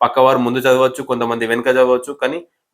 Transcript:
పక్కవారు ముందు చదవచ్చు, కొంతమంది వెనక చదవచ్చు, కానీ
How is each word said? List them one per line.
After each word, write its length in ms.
పక్కవారు 380
ముందు 200
చదవచ్చు, 440
కొంతమంది 480
వెనక 160
చదవచ్చు, 460
కానీ 260